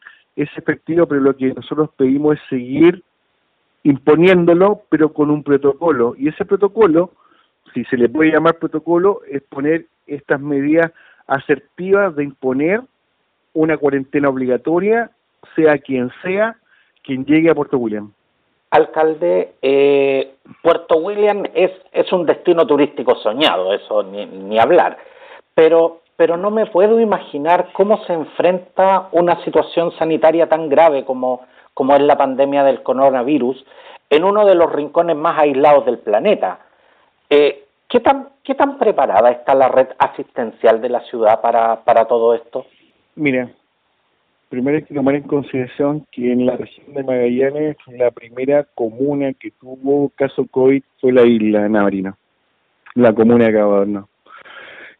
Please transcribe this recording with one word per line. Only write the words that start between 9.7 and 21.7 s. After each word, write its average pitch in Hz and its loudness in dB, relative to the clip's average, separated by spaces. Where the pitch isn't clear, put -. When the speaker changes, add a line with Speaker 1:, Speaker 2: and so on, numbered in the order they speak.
Speaker 1:
estas 143 -6
medidas 147 -2
asertivas 175 -4
de 147 -4
imponer 143 -4
una 160 -2
cuarentena 143 -2
obligatoria, 160 -2
sea 151 2
quien 127 -6
sea, 208 -4
quien 131 -8
llegue 160 2
a 156 4
Puerto 143 -4
William. 107 -6
Speaker 2:
Alcalde, 160 -2
eh, 139 0
Puerto 165 0
William 202 -2
es, 185 2